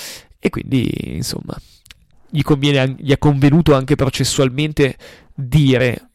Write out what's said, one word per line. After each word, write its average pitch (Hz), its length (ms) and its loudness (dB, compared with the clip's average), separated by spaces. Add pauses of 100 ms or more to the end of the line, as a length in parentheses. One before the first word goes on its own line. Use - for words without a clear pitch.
(380)
E - 100 -4
quindi, - 680 -4
insomma, - 400 -8 (760)
gli 147 100 -4
conviene 143 380 0
an-, 131 200 -2
gli 143 140 0
è - 60 2
convenuto 147 560 4
anche 131 200 0
processualmente 135 1040 0 (380)
dire 131 800 2